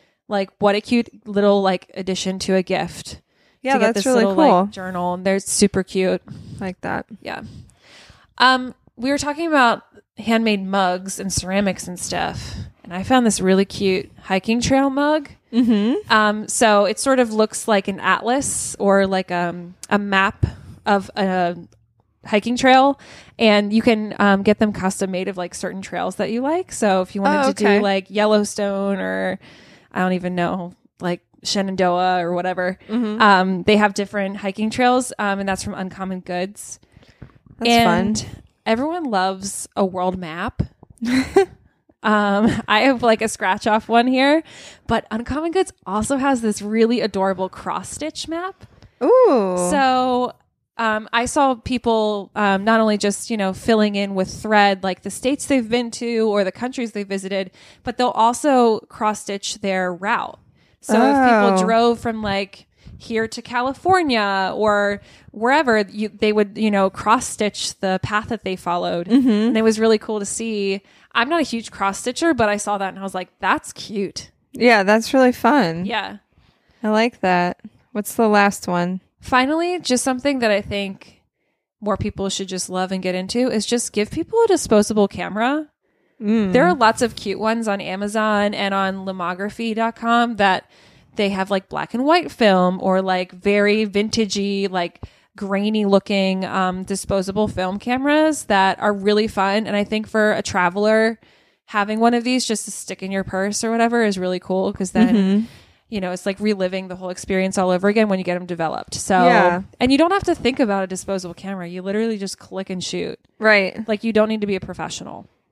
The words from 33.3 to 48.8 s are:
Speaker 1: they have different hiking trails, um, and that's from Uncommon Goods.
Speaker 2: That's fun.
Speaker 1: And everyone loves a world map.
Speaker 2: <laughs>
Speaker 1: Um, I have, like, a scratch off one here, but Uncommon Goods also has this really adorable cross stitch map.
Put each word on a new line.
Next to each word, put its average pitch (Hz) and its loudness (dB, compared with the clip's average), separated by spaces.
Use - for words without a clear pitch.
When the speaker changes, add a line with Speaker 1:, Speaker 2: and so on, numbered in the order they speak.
Speaker 1:
they 214 4
have 208 2
different 196 -4
hiking 208 -4
trails, 247 2
um, 196 -2
and 196 -6
that's 190 -4
from 208 -8
Uncommon 190 -8
Goods. 185 -8
Speaker 2:
That's 233 4
fun. 226 4
Speaker 1:
And 220 -2
everyone 294 -2
loves 190 -4
a 202 0
world 185 -2
map. 175 -8
Speaker 2:
<laughs> 233 -4
Speaker 1:
Um, 208 2
I 214 2
have, 240 2
like, 226 4
a 220 -2
scratch 202 -2
off 220 0
one 233 4
here, 277 2
but - -2
Uncommon 269 -6
Goods 381 0
also 220 -2
has 262 2
this 214 -2
really 220 2
adorable 190 -2
cross 180 -8
stitch - -10
map. 349 -10